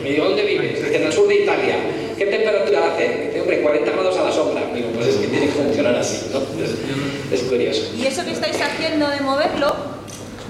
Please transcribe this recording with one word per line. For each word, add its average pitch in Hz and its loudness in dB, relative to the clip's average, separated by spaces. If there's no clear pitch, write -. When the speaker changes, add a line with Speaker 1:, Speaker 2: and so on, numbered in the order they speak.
Speaker 1:
Me 139 -2
digo, 156 2
"¿Dónde 208 2
vives?". - 0
Dice, - 0
"En 156 2
el - 2
sur 208 6
de 202 6
Italia". - 2
"¿Qué 202 0
temperatura 202 2
hace?". - 0
Dice, - -2
"Hombre, 156 0
cuarenta 147 2
grados - 0
a 160 0
la - 0
sombra". - 0
Digo, 113 -4
"Pues 113 -2
es - 4
que 104 0
tiene 143 2
que 147 0
funcionar 139 2
así, 110 -2
¿no?". - -2
Es, 139 -4
es 123 -2
curioso. - 0
Speaker 2:
Y 247 -2
eso 285 -2
que 330 -6
estáis 311 -2
haciendo 302 -2
de 277 -2
moverlo, 294 0